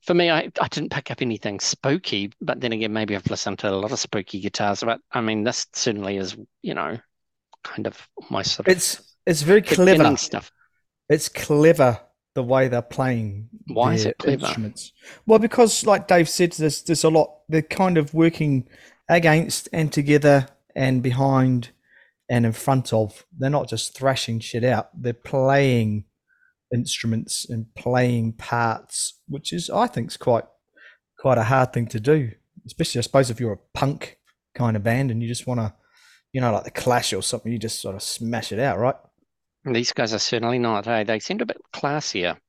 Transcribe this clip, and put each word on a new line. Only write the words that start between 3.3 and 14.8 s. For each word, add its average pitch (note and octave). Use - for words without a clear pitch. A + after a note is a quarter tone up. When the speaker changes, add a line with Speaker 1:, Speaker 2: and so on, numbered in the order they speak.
Speaker 1:
listened G2
to G#2
a G2
lot G#2
of A#2+
spooky G2+
guitars, G2+
but, A#2
I B2+
mean, A2
this A#2
certainly G2+
is, F#2+
you -
know, F2
kind G#2+
of -
my G2
sort -
of F#3
Speaker 2:
It's, -
it's D#3+
very F#3+
Speaker 1:
beginning F3+
Speaker 2:
clever. D3+
Speaker 1:
stuff. -
Speaker 2:
It's D3+
clever D3
the C3
way C3
they're A#2+
playing A2+
Speaker 1:
Why A#2+
is A2
Speaker 2:
their -
Speaker 1:
it -
clever? -
Speaker 2:
instruments. G#2+